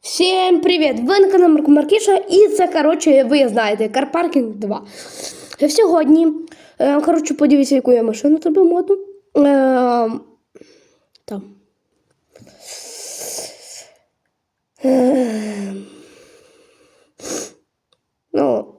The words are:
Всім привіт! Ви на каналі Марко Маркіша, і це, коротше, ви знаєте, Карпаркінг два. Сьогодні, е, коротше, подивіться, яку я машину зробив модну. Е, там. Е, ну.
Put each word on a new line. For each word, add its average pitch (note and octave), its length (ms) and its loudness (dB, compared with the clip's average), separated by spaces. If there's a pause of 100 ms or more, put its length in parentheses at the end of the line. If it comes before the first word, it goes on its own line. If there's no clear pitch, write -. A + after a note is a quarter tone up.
(100)
Всім F#4 500 0
привіт! D#4 420 0
Ви F#4+ 180 0
на F#4+ 80 6
каналі F4+ 240 4
Марко D4+ 180 2
Маркіша, F4+ 460 2
і G4 320 4
це, F4+ 200 0
коротше, D4 560 2
ви C4 240 2
знаєте, G#3+ 400 -2
Карпаркінг C#4 680 -2
два. G3+ 320 -10 (840)
Сьогодні, E4 600 2 (500)
е, C#4+ 220 0
коротше, D#4 340 -2
подивіться, C#4 400 2
яку B3 180 2
я A#3 100 4
машину C#4+ 400 0
зробив F4 220 2
модну. F4+ 320 0 (400)
Е, B3+ 760 2 (1120)
там. G3 180 -12 (3500)
Е, A3 920 -2 (2500)
ну. B2 460 -4